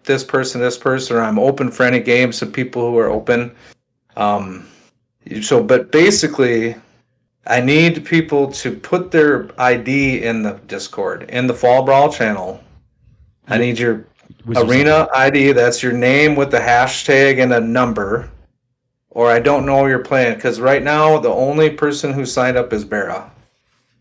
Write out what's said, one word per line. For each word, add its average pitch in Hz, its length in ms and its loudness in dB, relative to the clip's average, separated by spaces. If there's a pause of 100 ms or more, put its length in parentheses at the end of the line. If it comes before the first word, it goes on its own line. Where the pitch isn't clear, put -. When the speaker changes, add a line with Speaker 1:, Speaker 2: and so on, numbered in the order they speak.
Speaker 1:
this 135 180 0
person, 127 380 -4
this 123 180 -2
person," 131 380 -2
or, 113 60 0
"I'm 107 180 -2
open 135 320 0
for - 120 -2
any 123 140 2
games," 120 400 0
to 113 80 -6
people 123 460 -6
who 117 60 0
are 110 100 2
open. 120 420 -2 (640)
Um, 101 520 -4 (720)
so, 120 220 2
but 127 260 0
basically, 139 880 2 (720)
I 120 120 0
need 156 440 2
people 151 480 0
to - 200 -8
put 180 380 -6
their 147 380 2 (100)
I 127 180 2
D 131 460 -2
in 113 220 -4
the 101 80 -4 (160)
Discord, 95 640 -8
in 127 180 -2
the 117 60 0
Fall 123 300 4
Brawl 139 280 4
channel. 98 500 -4 (880)
I 110 100 -2
need 120 220 -2
your 110 260 -2 (400)
Speaker 2:
Wizards 117 240 0
Speaker 1:
Arena 143 200 4
Speaker 2:
Unlimited. 156 240 4
Speaker 1:
I 131 160 2
D, 139 220 4
that's 120 300 2
your 123 100 -2
name 139 440 2
with 139 160 -2
the 120 80 2
hashtag 127 800 2
and 127 100 2
a 117 80 2
number, 113 680 -2 (800)
or 120 200 0
I 117 100 4
don't 139 260 0
know 139 200 2
you're 131 120 0
playing, 123 400 -2
'cause 113 220 -4
right 135 240 2
now, 151 340 2
the 123 120 0
only 143 380 2
person 147 440 -4
who 135 120 -6
signed 127 320 -2
up 123 160 -4
is 104 120 -4
Barra. 101 440 -8 (720)